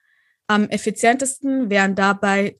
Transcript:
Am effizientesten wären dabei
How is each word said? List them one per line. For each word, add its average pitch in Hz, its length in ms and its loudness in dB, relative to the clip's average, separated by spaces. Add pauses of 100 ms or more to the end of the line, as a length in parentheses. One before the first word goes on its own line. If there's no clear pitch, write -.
(460)
Am 208 240 0
effizientesten 254 1000 -2
wären 196 260 2
dabei 196 640 0